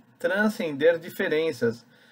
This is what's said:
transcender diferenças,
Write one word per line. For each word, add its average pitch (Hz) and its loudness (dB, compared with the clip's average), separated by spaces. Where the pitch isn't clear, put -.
transcender 170 2
diferenças, 156 -2